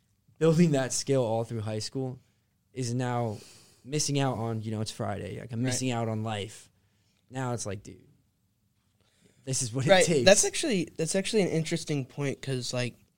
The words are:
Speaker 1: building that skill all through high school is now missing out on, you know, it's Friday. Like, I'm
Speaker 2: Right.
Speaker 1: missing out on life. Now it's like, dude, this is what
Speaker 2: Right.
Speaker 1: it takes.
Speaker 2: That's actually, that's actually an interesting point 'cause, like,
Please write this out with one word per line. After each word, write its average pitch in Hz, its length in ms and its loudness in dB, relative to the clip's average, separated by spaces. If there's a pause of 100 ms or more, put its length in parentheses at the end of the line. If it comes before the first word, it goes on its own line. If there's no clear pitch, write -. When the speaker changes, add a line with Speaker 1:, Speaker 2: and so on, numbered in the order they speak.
(380)
Speaker 1:
building 160 340 6
that 131 200 0
skill 135 300 0
all 113 220 0
through 117 160 -6
high 110 180 -4
school 131 400 -6 (540)
is 123 220 -4
now 120 420 -2 (480)
missing 143 340 -2
out 135 200 0
on, 113 240 -4
you 113 100 -6
know, 107 80 -4
it's 110 100 -6
Friday. 101 480 -8
Like, 117 140 -14
I'm 113 80 -4
Speaker 2:
Right. 127 60 0
Speaker 1:
missing 127 260 -2
out 117 160 -2
on 110 160 -4
life. 110 440 -8 (640)
Now 127 220 -6
it's 110 140 -6
like, 101 180 -8
dude, - 160 -18 (1400)
this 131 180 -2
is 113 100 -6
what 127 140 -2
Speaker 2:
Right. 185 160 8
Speaker 1:
it 156 40 4
takes. 151 180 4
Speaker 2:
That's 202 200 10
actually, 285 520 0
that's 160 180 -2
actually 190 280 2
an 170 60 2
interesting 156 580 -2
point 139 360 -6
'cause, 127 300 -4
like, 123 240 -4 (220)